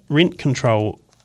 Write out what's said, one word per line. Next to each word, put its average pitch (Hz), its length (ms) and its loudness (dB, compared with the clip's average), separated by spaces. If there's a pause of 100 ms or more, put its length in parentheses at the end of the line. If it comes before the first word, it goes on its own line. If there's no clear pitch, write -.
rent 151 300 2
control, 113 640 -2 (240)